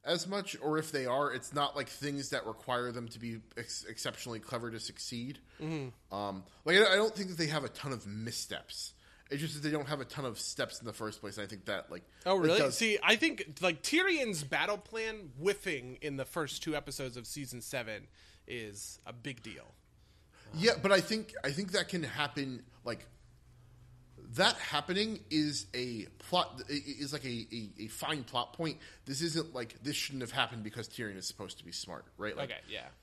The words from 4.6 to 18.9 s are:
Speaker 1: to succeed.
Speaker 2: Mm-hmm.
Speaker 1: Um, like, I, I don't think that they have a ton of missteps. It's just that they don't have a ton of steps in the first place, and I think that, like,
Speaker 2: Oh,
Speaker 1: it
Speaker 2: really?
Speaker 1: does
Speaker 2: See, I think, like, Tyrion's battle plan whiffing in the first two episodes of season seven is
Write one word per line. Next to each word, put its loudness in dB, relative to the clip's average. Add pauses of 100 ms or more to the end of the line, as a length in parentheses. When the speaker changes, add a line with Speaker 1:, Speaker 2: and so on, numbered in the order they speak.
Speaker 1:
to -6
succeed. -8 (200)
Speaker 2:
Mm-hmm. -6
Speaker 1:
Um, -2 (200)
like, 8
I, 12
I 8
don't 4
think -4
that -6
they 2
have 2
a -4
ton -6
of -6
missteps. -6 (360)
It's -2
just -2
that -6
they 2
don't 0
have 0
a -4
ton -6
of -2
steps -4
in -10
the -4
first -6
place, -8
and -4
I -8
think -12
that, -2
like, -10 (200)
Speaker 2:
Oh, 6
Speaker 1:
it 4
Speaker 2:
really? 8
Speaker 1:
does 4
Speaker 2:
See, 6
I 8
think, 2
like, 2
Tyrion's 4
battle 2
plan -6 (100)
whiffing 0
in -2
the -2
first -4
two 0
episodes -4
of -10
season -8
seven -6 (400)
is -8